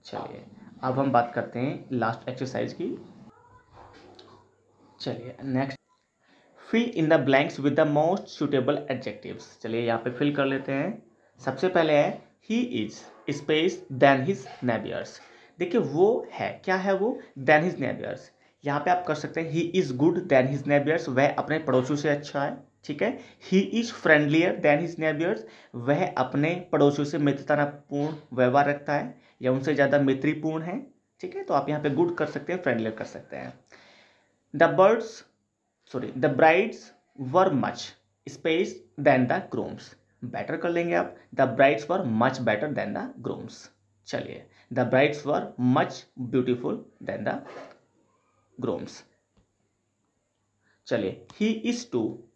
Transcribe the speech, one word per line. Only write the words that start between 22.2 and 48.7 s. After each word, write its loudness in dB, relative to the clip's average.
है, -6
ठीक -6
है। -2
He 6
is -6
friendlier 4
than 4
his -8
neighbors, 0
वह 0
अपने -2
पड़ोसियों 4
से -6
मित्रतापूर्ण -2
व्यवहार 4
रखता -2
है -4
या 2
उनसे 0
ज़्यादा 4
मैत्रीपूर्ण 0
है, -8
ठीक -10
है। -8
तो -4
आप 0
यहाँ -2
पे 0
गुड 2
कर -2
सकते -8
हैं, -6
फ्रेंडलियर -2
कर -10
सकते -14
हैं। -12
The 6
birds, 6
सॉरी, -6
the 2
brides 4
were 4
much -2
space -2
than 6
the 0
grooms। -8
बेटर -8
कर -4
लेंगे -2
आप, 0
the 6
brides 6
were 0
much 2
better 0
than -4
the -6
grooms। -8
चलिए, -8
the 2
brides 4
were 0
much 0
beautiful 0
than -6
the -2
grooms। -6